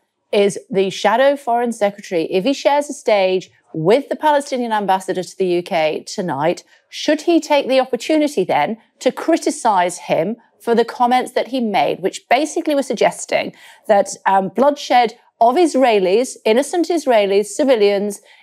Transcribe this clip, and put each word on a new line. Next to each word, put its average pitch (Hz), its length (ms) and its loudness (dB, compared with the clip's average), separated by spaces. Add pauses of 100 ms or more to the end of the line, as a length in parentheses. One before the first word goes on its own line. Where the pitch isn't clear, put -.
(320)
is 202 260 0 (120)
the 190 200 0
shadow 254 460 2
foreign 240 380 -2
secretary, 202 580 -4
if 185 140 0
he 277 80 0
shares 294 360 0
a 277 40 -10
stage 190 560 0 (240)
with 202 360 0
the 302 60 -4
Palestinian 285 560 -2
ambassador 190 520 -2
to - 140 -14
the 190 100 -2
U 175 160 0
K 160 420 -2
tonight, 170 580 -4 (260)
should 302 320 -2
he 339 180 2
take 294 280 0
the 262 120 2
opportunity 277 640 0
then 147 340 -2 (220)
to 254 120 0
criticise 220 880 0
him 175 400 -2 (240)
for 233 120 -2
the 233 120 4
comments 247 480 0
that - 160 -2
he 262 100 -4
made, 175 400 0
which - 300 -8
basically 302 440 0
were 277 100 0
suggesting - 680 -2 (340)
that, 202 220 4 (160)
um, 190 240 2
bloodshed 262 640 2 (260)
of 240 160 4
Israelis, 254 800 2 (100)
innocent 285 420 0
Israelis, 214 600 2
civilians 208 720 0 (220)